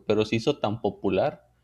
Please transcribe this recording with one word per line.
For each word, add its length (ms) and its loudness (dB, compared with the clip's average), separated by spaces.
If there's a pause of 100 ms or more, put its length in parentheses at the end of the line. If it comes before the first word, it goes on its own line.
pero 180 2
se 120 -2
hizo 220 0
tan 220 -4
popular 680 -2 (160)